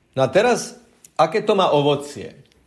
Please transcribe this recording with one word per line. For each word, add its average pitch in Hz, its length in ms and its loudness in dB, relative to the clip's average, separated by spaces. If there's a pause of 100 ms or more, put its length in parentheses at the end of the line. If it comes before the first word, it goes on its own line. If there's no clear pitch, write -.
(140)
No 131 80 0
a 131 80 0
teraz, 226 480 0 (400)
aké 165 240 0
to 214 160 0
má 175 160 2
ovocie? 143 720 -4 (200)